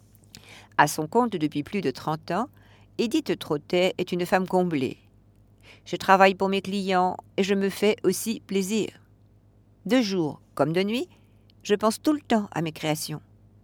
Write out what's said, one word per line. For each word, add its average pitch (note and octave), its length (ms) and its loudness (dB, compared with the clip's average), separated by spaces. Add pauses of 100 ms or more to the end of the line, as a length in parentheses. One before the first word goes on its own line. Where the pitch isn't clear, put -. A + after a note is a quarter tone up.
(800)
À D3 80 8
son D#3 180 -4
compte A#3 280 0
depuis D3+ 280 -2
plus F#3+ 200 -4
de C#3 100 0
trente D#3 400 -6
ans, G#3+ 180 -2 (480)
Édith A#3 400 -2
Trottet F3 640 -2
est F#3 120 -4
une F3 140 -2
femme F#3 220 0
comblée. E3+ 500 0 (840)
Je - 140 -6
travaille F#3+ 360 6
pour F#3+ 160 -2
mes G3 140 -2
clients F#3+ 520 0 (220)
et G3 60 2
je F#3+ 100 0
me G3 160 0
fais G3+ 340 2
aussi G3 360 -2
plaisir. G3 480 -2 (1000)
De A#3+ 160 4
jour F#3+ 400 -2 (140)
comme D3 180 0
de F#3 80 2
nuit, A#3 260 -2 (540)
je - 140 2
pense G#3+ 260 0
tout D4+ 120 2
le D4 80 -2
temps G#3+ 300 0
à D#3+ 120 -4
mes D#3+ 80 -4
créations. D#3 500 -4 (420)